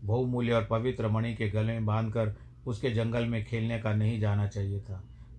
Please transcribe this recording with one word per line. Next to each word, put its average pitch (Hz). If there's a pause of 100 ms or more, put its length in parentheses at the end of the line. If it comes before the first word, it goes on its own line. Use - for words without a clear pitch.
बहुमूल्य 123
और 113
पवित्र 113
मणि 110
के 107
गले 107
में 113
बांधकर 110 (300)
उसके 123
जंगल 113
में 113
खेलने 113
का 110
नहीं 110
जाना 104
चाहिए 101
था। 95 (340)